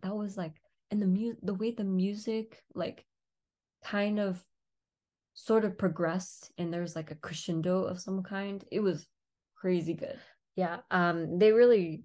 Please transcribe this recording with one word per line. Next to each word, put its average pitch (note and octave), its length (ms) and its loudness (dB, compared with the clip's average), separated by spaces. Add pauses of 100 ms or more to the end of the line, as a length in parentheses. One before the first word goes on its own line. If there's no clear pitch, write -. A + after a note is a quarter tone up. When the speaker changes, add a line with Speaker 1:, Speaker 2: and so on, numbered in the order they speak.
Speaker 1:
That F#3+ 140 -4
was, G#3 220 -6
like, D#3+ 240 -8 (300)
and G#3+ 100 0
the G3 60 2
mu-, A3 340 2
the G3+ 120 -2
way G#3+ 180 -2
the A3+ 120 -4
music, G#3 760 -2 (120)
like, - 320 -6 (760)
kind G#3 360 -2
of F#3+ 260 -2 (880)
sort A3 320 2
of F#3 120 -4
progressed F3 800 -2
and E3+ 160 -4
there E3+ 80 -2
was, E3+ 140 -6
like, D#3+ 160 -8
a D#3 40 -12
crescendo E3 680 -2
of F3+ 160 -4
some F#3+ 240 -6
kind. G3 480 -8
It F#3 80 -2
was F#3 280 0 (480)
crazy F3 380 0
good. - 260 -8 (360)
Speaker 2:
Yeah. F3 260 -2 (100)
Um, E3+ 460 2
they G#3+ 140 8
really A3 540 6